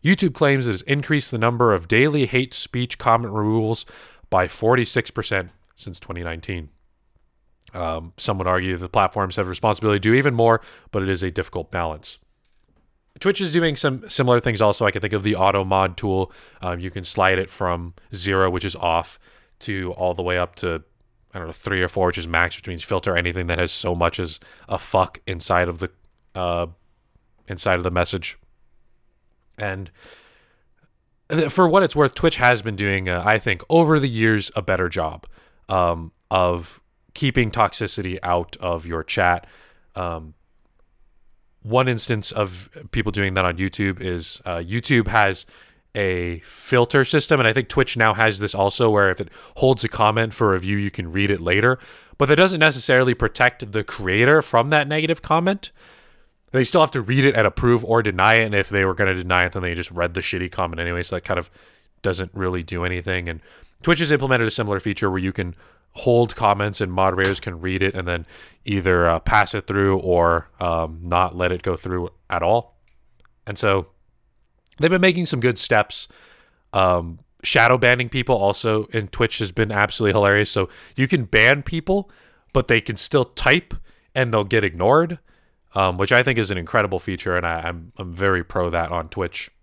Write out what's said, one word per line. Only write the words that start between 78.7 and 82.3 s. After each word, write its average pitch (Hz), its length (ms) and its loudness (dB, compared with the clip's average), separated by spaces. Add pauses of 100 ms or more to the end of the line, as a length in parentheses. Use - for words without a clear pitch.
in 107 140 -2
Twitch - 320 -2
has 98 120 -4
been 107 200 0
absolutely 104 420 2
hilarious. 101 380 4
So 95 180 -2 (260)
you 131 120 0
can 139 180 0
ban 120 380 4
people, 190 480 -4 (420)